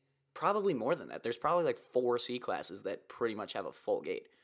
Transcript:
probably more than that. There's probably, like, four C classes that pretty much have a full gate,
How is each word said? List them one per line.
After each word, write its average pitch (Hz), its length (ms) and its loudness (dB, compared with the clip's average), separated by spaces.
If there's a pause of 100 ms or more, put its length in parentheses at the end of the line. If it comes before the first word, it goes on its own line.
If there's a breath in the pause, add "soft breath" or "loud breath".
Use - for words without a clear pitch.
(340)
probably 196 400 2
more 123 200 2
than 76 140 -4
that. - 140 -10
There's 117 140 -2
probably, 170 280 4
like, 127 140 2
four 123 400 2
C 123 200 -4
classes 98 440 -4
that - 260 -6
pretty 113 260 -2
much 101 200 -6
have 95 120 -4
a 65 60 -8
full - 300 0
gate, - 260 -6 (160 soft breath)